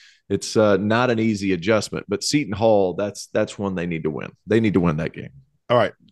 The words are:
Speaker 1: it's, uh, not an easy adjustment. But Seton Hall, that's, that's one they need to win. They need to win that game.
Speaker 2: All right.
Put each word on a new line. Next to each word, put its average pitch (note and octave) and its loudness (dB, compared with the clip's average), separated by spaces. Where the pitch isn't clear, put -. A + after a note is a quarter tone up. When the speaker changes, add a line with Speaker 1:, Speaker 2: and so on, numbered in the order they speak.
Speaker 1:
it's, - -4
uh, G#2 4
not A2 0
an A2+ 0
easy G2+ 0
adjustment. F#2 -2
But G2 -4
Seton C3+ -2
Hall, G2+ 2
that's, G2+ -8
that's G#2+ -2
one G2 -4
they F2 -4
need E2 -6
to D#2+ -2
win. G#1+ -8
They G#2+ 2
need G#2 0
to F#2+ 4
win E2+ 2
that D#2 -6
game. - -16
Speaker 2:
All B2 4
right. A2 4